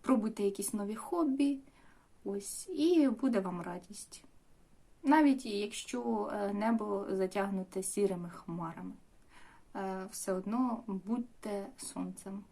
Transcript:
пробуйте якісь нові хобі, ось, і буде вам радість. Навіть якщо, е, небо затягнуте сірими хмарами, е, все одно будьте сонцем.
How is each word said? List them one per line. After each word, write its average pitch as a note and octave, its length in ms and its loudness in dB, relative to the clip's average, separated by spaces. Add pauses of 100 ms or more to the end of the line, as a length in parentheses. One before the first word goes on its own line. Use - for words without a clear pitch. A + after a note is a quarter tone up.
пробуйте G#3+ 420 2
якісь G3 300 0
нові G3+ 220 -2
хобі, C#4 640 2 (640)
ось, - 440 -6
і D#4+ 400 6
буде A3+ 320 2
вам F3+ 200 -4
радість. F3+ 640 -10 (760)
Навіть C#4+ 440 6
якщо, A3 880 -2
е, G3+ 180 -2
небо G#3 580 0
затягнуте F#3+ 720 -2
сірими F#3 480 0
хмарами, E3+ 640 -8 (840)
е, F#3+ 340 -4
все - 220 -4
одно A3 540 0
будьте G3+ 800 -4 (100)
сонцем. F#3+ 760 -8